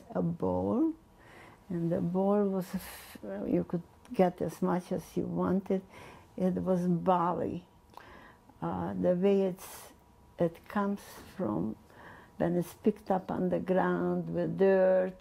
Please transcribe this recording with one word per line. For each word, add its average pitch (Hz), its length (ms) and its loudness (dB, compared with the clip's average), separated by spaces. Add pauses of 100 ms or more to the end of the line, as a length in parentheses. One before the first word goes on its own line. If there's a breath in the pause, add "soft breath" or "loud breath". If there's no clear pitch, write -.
(140)
a 185 80 0
bowl, 185 680 0 (760 loud breath)
and 170 220 -2
the 175 100 0
bowl 196 440 2
was, 190 300 -2
f-, - 440 -12 (300)
you 175 160 2
could 175 180 -4 (320)
get 180 260 4
as 175 220 -4
much 180 300 0
as 175 100 -2 (140)
you 175 80 0
wanted. 185 580 0 (540 loud breath)
It 185 260 0
was 175 200 2
barley. 175 800 0 (1000 loud breath)
Uh, 175 380 -4
the 180 140 4
way 196 280 4
it's, - 500 -6 (460)
it 165 180 0 (120)
comes 202 320 -2 (360)
from, 208 400 -2 (600 loud breath)
when 175 200 0
it's 170 180 -2
picked - 360 -2
up 185 200 -2
on 180 180 -2
the 175 100 0
ground 180 760 0
with 170 240 -2
dirt, 185 640 4